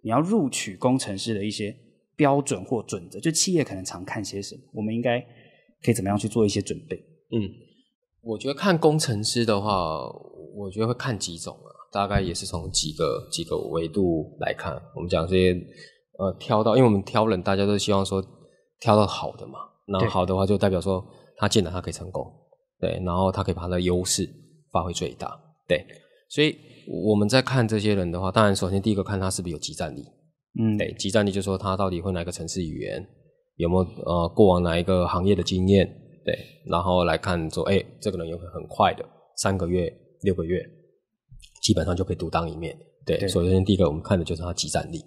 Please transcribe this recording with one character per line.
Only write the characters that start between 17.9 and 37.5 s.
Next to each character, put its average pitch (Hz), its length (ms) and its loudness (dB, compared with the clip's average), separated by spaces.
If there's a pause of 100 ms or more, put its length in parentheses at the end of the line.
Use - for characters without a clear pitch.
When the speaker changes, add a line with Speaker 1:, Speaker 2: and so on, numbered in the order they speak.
Speaker 2:
望 98 120 2
说 95 160 -2 (600)
挑 104 160 6
到 104 100 6
好 - 300 -6
的 - 100 -16
嘛， 67 120 -16 (260)
那 95 240 0
好 92 160 0
的 92 100 0
话 98 100 2
就 101 120 2
代 101 120 2
表 92 120 0
说 92 200 -2 (360)
他 104 100 0
进 101 160 4
来 80 80 -4
他 92 80 -6
可 90 100 -8
以 85 40 -10
成 90 180 -12
功， 76 140 -6
Speaker 1:
对。 - 120 -20 (420)
Speaker 2:
对， 87 240 -2
然 87 120 0
后 95 160 2
他 98 120 -2
可 - 60 -2
以 87 60 0
把 85 80 -10
他 90 40 -8
的 90 140 -2
优 90 240 2
势 - 220 -2 (440)
发 82 120 0
挥 87 100 -6
最 82 220 -4
大， - 200 -10 (320)
对。 - 160 0 (460)
所 147 140 2
以 156 120 2 (320)
我 98 280 2
们 104 120 4
在 127 140 4
看 127 260 2
这 107 120 0
些 104 160 2
人 90 160 0
的 87 100 -4
话， 95 100 -2
当 110 140 6
然 98 100 6
首 95 140 -2
先 98 100 2
第 107 120 2
一 101 40 4
个 98 80 0
看 98 160 -2
他 92 120 0
是 92 100 -4
不 87 60 -6
是 87 40 -4
有 76 60 -6
即 - 160 -10
战 78 220 -8
力， 69 80 -12 (560)
Speaker 1:
嗯。 110 180 2
Speaker 2:
对， 90 200 -2
即 98 120 -2
战 104 160 4
力 101 60 0
就 98 100 -2
是 92 40 -4
说 95 120 0
他 95 180 -2
到 95 140 0
底 87 100 -4
会 95 120 -4
哪 87 120 -4
个 87 80 -8
程 82 160 -10
式 90 160 -4
语 76 180 -6
言， - 220 -8 (520)
有 85 120 -2
没 87 80 2
有， - 280 0
呃， 85 260 0
过 104 200 6
往 87 120 4
哪 85 160 2
一 87 60 0
个 90 240 2
行 90 180 -2
业 101 80 4
的 90 80 0
经 92 280 0
验， 95 180 8 (360)
对， - 140 -2 (300)
然 85 120 0
后 90 240 2
来 82 140 2
看 85 320 -2
说， 82 140 -4